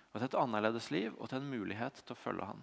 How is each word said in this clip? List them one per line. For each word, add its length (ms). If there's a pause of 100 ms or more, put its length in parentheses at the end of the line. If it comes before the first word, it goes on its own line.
(120)
Og 80
til 80
et 100
annerledes 560
liv, 240
og 140
til 100
en 80
mulighet 540
til 100
å 60
følge 260
han. 180